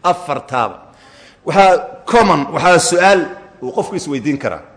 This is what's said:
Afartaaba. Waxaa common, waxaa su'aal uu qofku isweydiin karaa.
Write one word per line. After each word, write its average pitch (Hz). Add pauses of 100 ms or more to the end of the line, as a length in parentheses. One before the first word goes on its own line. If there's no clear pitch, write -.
Afartaaba. 131 (680)
Waxaa 185 (280)
common, 185
waxaa 170
su'aal 185 (420)
uu 127
qofku 202
isweydiin 139
karaa. 85 (140)